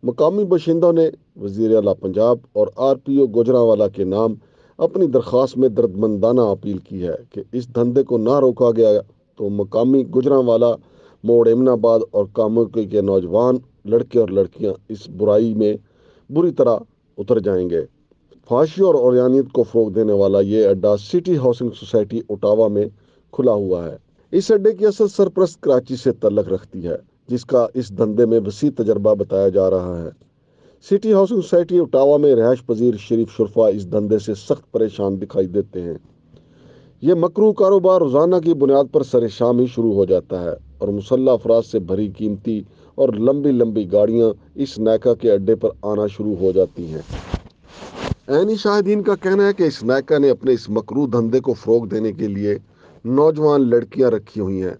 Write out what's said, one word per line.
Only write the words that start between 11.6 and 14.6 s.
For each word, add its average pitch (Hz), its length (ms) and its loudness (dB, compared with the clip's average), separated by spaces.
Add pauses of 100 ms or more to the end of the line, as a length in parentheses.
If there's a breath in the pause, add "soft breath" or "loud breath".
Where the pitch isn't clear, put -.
और 101 220 -2
कामुकी 110 500 -2
के 101 160 -2
नौजवान 98 580 0 (260)
लड़के 117 320 0
और 107 120 0
लड़कियां 98 420 -2 (180)